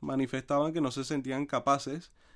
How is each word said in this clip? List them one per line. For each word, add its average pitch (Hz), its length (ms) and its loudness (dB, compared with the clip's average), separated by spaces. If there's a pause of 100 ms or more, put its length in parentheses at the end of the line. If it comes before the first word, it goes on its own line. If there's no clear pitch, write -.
manifestaban 139 720 0
que 165 80 0
no 131 100 2
se 139 120 -4
sentían 135 420 -2
capaces 139 680 0 (240)